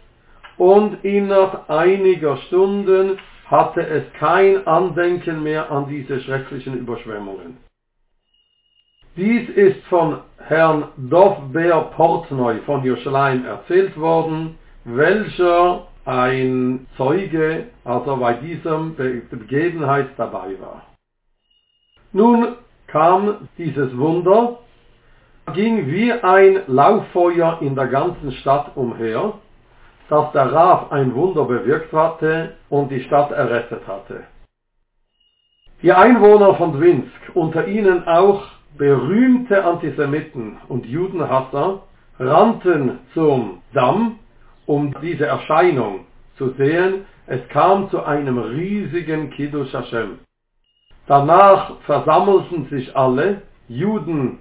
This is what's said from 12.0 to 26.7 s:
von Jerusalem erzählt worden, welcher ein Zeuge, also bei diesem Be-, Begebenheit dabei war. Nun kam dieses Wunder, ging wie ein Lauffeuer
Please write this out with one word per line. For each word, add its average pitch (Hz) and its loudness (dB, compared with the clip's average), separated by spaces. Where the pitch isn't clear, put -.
von 139 -4
Jerusalem 131 -2
erzählt 175 -2
worden, 160 -2
welcher 175 0
ein 127 -2
Zeuge, 156 -2
also 127 -4
bei 120 0
diesem 160 -6
Be-, 127 -6
Begebenheit 139 -4
dabei 98 -8
war. - -18
Nun 233 2
kam 180 0
dieses 135 -6
Wunder, 180 2
ging 208 0
wie 208 -2
ein 190 4
Lauffeuer 170 2